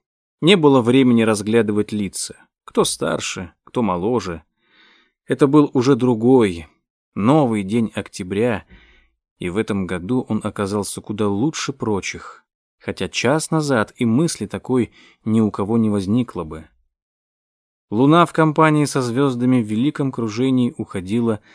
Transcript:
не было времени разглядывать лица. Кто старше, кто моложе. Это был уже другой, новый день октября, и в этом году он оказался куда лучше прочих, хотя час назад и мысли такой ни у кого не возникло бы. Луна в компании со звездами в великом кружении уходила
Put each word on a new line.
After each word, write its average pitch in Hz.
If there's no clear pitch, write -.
не 180
было 143
времени 123
разглядывать 104
лица. 101
Кто -
старше, -
кто -
моложе. 95
Это 139
был 143
уже 131
другой, 113
новый 113
день 107
октября, 101
и 87
в 87
этом 104
году 92
он 107
оказался 101
куда 104
лучше 127
прочих, -
хотя 95
час 147
назад 143
и 123
мысли 117
такой 117
ни 113
у 107
кого 104
не 110
возникло 104
бы. 78
Луна 147
в -
компании 156
со 139
звездами 127
в 104
великом 127
кружении 120
уходила 107